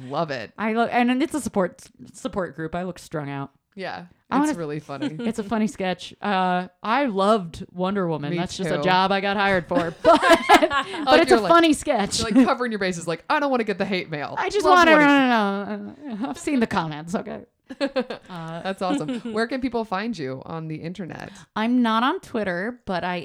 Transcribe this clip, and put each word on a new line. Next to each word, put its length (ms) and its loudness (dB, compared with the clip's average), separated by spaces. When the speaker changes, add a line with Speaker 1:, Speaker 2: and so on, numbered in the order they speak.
Speaker 1:
"Love 200 -4
it." 300 -8
Speaker 2:
I 140 -2
look, 200 0
and, 160 2
and 140 0
it's 100 -6
a 80 -2
support, 400 -4
support 420 -8
group. 200 -8
I 80 -6
look 160 -10
strung 320 -10
out. 200 -10
Speaker 1:
Yeah, 300 -10
Speaker 2:
I 100 0
Speaker 1:
it's 80 2
Speaker 2:
wanna 120 -2
Speaker 1:
really 220 -6
funny. 340 -8
Speaker 2:
<laughs> 40 -12
It's 200 -4
a 40 -4
funny 240 -2
sketch. 540 -6
Uh, 460 0
I 220 0
loved 680 0
Wonder 360 -2
Woman. 240 -4
Speaker 1:
Me 60 -4
Speaker 2:
That's 200 -6
just 120 -4
a 80 0
Speaker 1:
too. 60 -2
Speaker 2:
job 280 4
I 100 0
got 160 -2
hired 300 2
for. 300 0
Speaker 1:
<laughs> 60 -20
Speaker 2:
But, 180 8
Speaker 1:
I 840 4
Speaker 2:
but 60 4
Speaker 1:
like 100 8
Speaker 2:
it's 100 4
a 40 8
Speaker 1:
you're 60 4
like, 100 2
Speaker 2:
funny 220 6
sketch. 460 -2
Speaker 1:
you're, 120 -4
like, 140 8
covering 260 0
your 80 -2
bases, 280 -4
like, 220 -4
"I 100 2
don't 120 0
wanna 120 0
get 140 -4
the 80 -2
hate 240 -4
mail." 280 -8
Speaker 2:
I 120 -4
just 160 0
Speaker 1:
Love 140 8
Speaker 2:
wanna, 140 8
Speaker 1:
what 60 8
Speaker 2:
no, 1000 2
Speaker 1:
he 100 -12
Speaker 2:
no, 60 -8
no. 140 -6
I've 80 -10
seen 220 -2
the 80 2
comments. 480 -6
Okay. 300 -8
Speaker 1:
<laughs> 100 -16
Speaker 2:
Uh, 840 -6
Speaker 1:
That's 180 -6
awesome. 380 -4
Speaker 2:
<laughs> 140 -10
Speaker 1:
Where 140 0
can 140 -6
people 240 -4
find 320 -6
you 280 -8
on 220 -8
the 100 -8
internet? 540 -10
Speaker 2:
I'm 280 2
not 180 2
on 180 0
Twitter, 640 -6
but 180 -4
I 220 -4